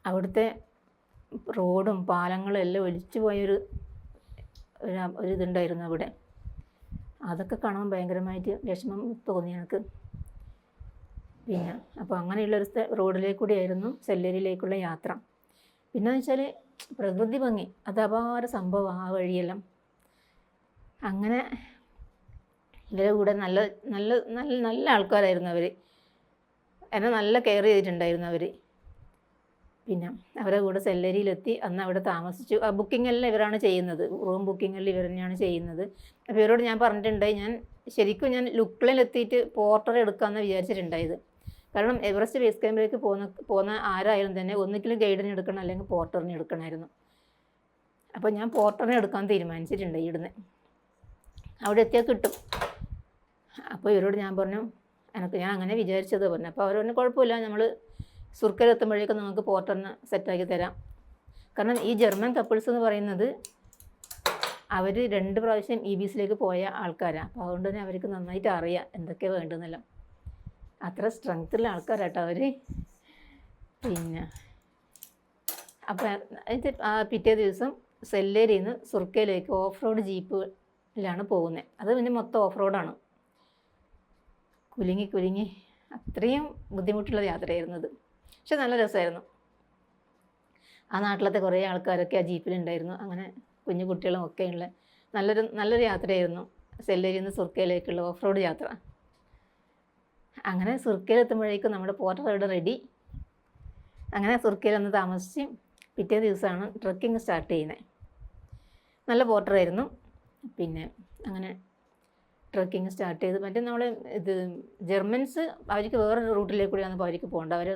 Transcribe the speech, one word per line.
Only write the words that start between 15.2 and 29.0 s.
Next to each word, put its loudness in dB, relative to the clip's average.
പിന്നെന്ന് 2
വെച്ചാൽ 0
പ്രകൃതി 0
ഭംഗി 0
അത് -2
അപാര 0
സംഭവമാണ് -2
ആ -6
വഴിയെല്ലാം. -2
അങ്ങനെ -2
ഇവരെ 2
കൂടെ 4
നല്ല, 2
നല്ല, 0
നല്ല, -4
നല്ല 0
ആൾക്കാരായിരുന്നു 4
അവർ. 0
എന്നെ 2
നല്ല 4
കെയർ 4
ചെയ്തിട്ടുണ്ടായിരുന്നു 4
അവർ. -2